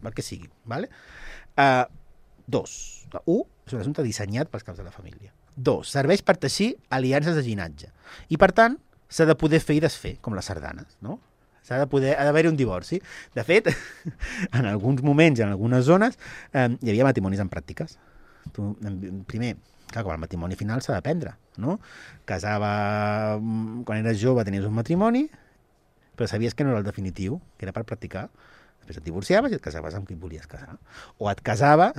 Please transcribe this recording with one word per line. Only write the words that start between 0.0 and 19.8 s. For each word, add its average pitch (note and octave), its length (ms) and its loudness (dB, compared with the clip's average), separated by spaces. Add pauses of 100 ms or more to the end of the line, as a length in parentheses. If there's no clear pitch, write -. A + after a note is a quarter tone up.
el A2 120 -10
que - 120 -6
sigui, - 240 -14 (160)
vale? C#3 240 -6 (640)
Eh, C3 280 6 (680)
dos, - 240 -2 (500)
u, G#3+ 200 0 (220)
és B2+ 120 -8
un F#2+ 60 -6
assumpte D3 220 -2
dissenyat G#2+ 440 -4
pels - 160 -12
caps F#2+ 160 -12
de F2 40 -14
la G2 80 -18
família. - 360 -20 (240)
Dos, - 400 0
serveix D3 320 4
per F#3 160 4
teixir A3+ 300 0 (180)
aliances C#3 480 2
de C3 80 0
llinatge. F2 440 -6 (380)
I, D#3+ 120 0
per G3 160 8
tant, A#3 220 4 (320)
s'ha D#3+ 160 4
de D#3+ 120 6
poder D#3 240 4
fer D3+ 160 0
i D#3 40 2
desfer, G2+ 400 -2
com G#2+ 160 -6
les - 80 -8
sardanes, D#2 580 -10
no? D#3+ 140 -10 (480)
S'ha B2+ 120 -2
de C#3+ 120 2
poder, C3+ 280 2
ha C#3 80 0
d'haver-hi D#3+ 240 4
un D#3 80 2
divorci. A2+ 420 -2 (340)
De A#2 120 -4
fet, F#3+ 220 4 (420)
<laughs> - 460 -6
en B2+ 100 2
alguns G#2+ 400 0
moments, C#3+ 360 6
en G2+ 100 0
algunes A#2+ 340 2
zones, G3 300 6 (380)
eh, B2+ 140 4 (120)
hi A2+ 120 0
havia B2 140 4
matrimonis G2 360 2
en F#2+ 100 -4
pràctiques. - 460 -10 (560)
Tu, G#2 100 -6 (220)
en, F#2+ 420 -8
primer, A#2 280 -4 (340)